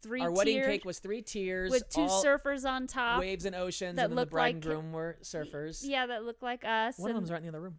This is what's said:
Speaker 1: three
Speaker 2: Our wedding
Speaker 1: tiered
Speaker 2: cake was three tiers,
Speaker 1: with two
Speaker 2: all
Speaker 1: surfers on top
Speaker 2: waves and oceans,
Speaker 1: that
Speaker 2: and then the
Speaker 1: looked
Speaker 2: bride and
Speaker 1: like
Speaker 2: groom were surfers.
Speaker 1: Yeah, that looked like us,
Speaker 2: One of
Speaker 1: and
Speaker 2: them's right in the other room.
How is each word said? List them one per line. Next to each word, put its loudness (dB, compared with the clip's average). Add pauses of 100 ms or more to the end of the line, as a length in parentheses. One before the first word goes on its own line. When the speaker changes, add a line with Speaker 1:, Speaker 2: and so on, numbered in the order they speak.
Speaker 1:
three -4
Speaker 2:
Our 2
wedding 6
Speaker 1:
tiered 2
Speaker 2:
cake 0
was -6
three -4
tiers, -2
Speaker 1:
with 2
two 2
Speaker 2:
all 6
Speaker 1:
surfers 2
on -2
top 2
Speaker 2:
waves -2
and -2
oceans, -4
Speaker 1:
that 4
Speaker 2:
and 2
then 0
the 2
Speaker 1:
looked -2
Speaker 2:
bride 2
and -8
Speaker 1:
like 0
Speaker 2:
groom -6
were -4
surfers. -6
Speaker 1:
Yeah, 0
that -4
looked -8
like -4
us, 0
Speaker 2:
One -2
of 0
Speaker 1:
and -2
Speaker 2:
them's -4
right -2
in -12
the -8
other -8
room. -10